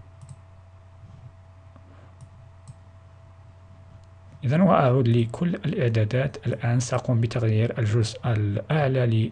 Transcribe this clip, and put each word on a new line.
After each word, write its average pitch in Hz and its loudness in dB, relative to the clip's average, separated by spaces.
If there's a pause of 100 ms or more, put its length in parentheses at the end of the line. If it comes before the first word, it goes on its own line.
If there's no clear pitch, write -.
(4000)
إذن 147 2
وأعود 135 4
لكل 117 0
الإعدادات. 123 -2
الآن 120 -2
سأقوم 123 -2
بتغيير 113 0
الجزء 110 0
الأعلى 117 0